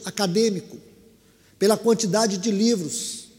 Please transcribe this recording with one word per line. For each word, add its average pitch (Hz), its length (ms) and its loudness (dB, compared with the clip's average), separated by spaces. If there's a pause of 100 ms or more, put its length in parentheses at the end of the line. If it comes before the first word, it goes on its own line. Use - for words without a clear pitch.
acadêmico, 196 720 -2 (840)
pela 208 160 4
quantidade 208 640 2
de 185 120 -2
livros. 202 760 -2 (140)